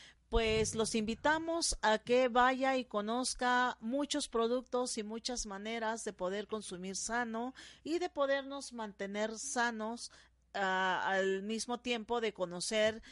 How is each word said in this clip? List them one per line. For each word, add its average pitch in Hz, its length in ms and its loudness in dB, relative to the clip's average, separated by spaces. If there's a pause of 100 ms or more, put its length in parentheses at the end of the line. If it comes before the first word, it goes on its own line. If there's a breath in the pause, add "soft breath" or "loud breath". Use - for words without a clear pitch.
(300 loud breath)
pues 220 440 4
los 220 220 0
invitamos 311 840 0
a 214 160 6
que 247 280 4
vaya 254 520 4
y 254 80 -2
conozca 247 920 0
muchos 277 480 -2
productos 247 680 0
y 214 60 -4
muchas 226 420 -6
maneras 220 580 -4
de 208 100 -4
poder 196 340 -2
consumir 190 480 -6
sano 233 580 -2 (300 loud breath)
y 311 160 -2
de 349 80 0
podernos 277 640 -2
mantener 214 640 -4
sanos, 233 720 -2 (440 soft breath)
ah, 185 520 2
al 190 360 2
mismo 220 380 -4
tiempo 233 420 -2
de 214 100 0
conocer, 214 800 0